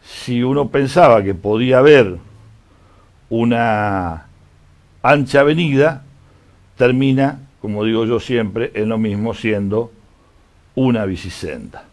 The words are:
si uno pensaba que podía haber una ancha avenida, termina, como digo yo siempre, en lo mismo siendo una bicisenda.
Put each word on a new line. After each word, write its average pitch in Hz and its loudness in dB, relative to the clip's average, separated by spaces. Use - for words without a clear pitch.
si 123 -6
uno 135 -2
pensaba 139 4
que 98 -2
podía 113 0
haber 131 6
una 104 -2
ancha 139 2
avenida, 151 0
termina, 135 0
como 104 -6
digo 113 0
yo 113 -2
siempre, 113 -4
en 107 -4
lo 113 -2
mismo 110 -4
siendo 107 -4
una 120 0
bicisenda. 87 -12